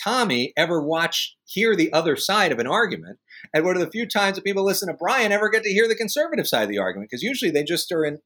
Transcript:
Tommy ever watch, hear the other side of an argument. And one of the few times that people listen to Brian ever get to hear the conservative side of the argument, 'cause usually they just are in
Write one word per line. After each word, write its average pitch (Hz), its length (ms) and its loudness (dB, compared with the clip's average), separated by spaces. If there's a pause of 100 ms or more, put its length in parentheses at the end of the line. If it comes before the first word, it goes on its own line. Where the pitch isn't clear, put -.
Tommy 196 520 0
ever 165 240 2
watch, 160 640 -2
hear 214 320 0
the 160 160 2
other 160 240 2
side 190 360 0
of 117 80 0
an 120 80 0
argument. 127 500 -2 (340)
And 160 140 2
one 180 100 2
of 185 60 0
the 156 80 0
few 226 160 -4
times 196 300 0
that 190 80 -12
people 196 200 0
listen 196 260 0
to 156 40 -6
Brian 214 380 0
ever 208 180 2
get 208 140 2
to 208 100 0
hear 220 140 4
the 220 80 0
conservative 254 520 -2
side 117 160 2
of 101 60 0
the 101 80 -2
argument, 98 320 -4
'cause 123 140 -8
usually 247 260 -2
they 147 140 0
just 165 280 -2
are 160 140 0
in 147 200 -4